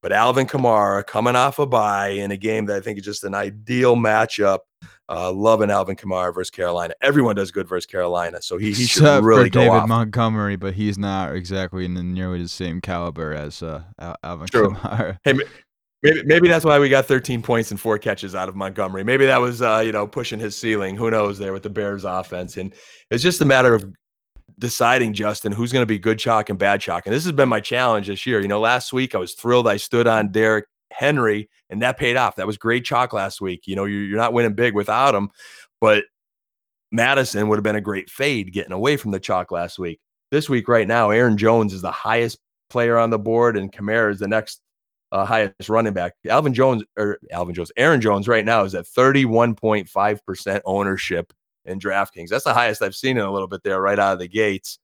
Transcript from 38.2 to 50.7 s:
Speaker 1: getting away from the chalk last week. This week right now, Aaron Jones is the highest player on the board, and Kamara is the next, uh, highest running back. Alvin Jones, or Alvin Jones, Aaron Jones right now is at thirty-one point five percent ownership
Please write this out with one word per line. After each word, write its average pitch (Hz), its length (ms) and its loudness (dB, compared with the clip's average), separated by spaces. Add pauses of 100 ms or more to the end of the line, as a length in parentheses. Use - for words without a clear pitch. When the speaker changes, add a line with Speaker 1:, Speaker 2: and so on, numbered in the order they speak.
Speaker 1:
getting 92 200 -6
away 127 240 0
from 107 120 -6
the 95 100 -4
chalk 92 320 -4
last 87 280 -6
week. 85 200 -8 (320)
This 147 180 -2
week 123 180 0
right 113 200 4
now, 113 220 2
Aaron 113 260 4
Jones 110 380 4
is 92 80 -12
the 87 100 -6
highest 117 460 -2 (320)
player 117 300 2
on 113 100 2
the 113 80 0
board, 113 400 2
and 98 140 -6
Kamara 107 400 0
is 98 80 -6
the 101 80 -6
next, 110 340 -4 (500)
uh, 98 140 -2
highest 107 420 -2
running 110 260 0
back. 90 200 -4 (160)
Alvin 135 240 2
Jones, 123 300 2 (120)
or 104 220 -2 (140)
Alvin 87 240 -6
Jones, 85 200 -8
Aaron 139 240 4
Jones 101 280 0
right 110 180 2
now 110 180 2
is 95 120 -4
at 85 100 -8
thirty-one 123 720 2
point 107 340 -2
five 104 380 -2
percent 98 380 -6
ownership 95 680 -2 (320)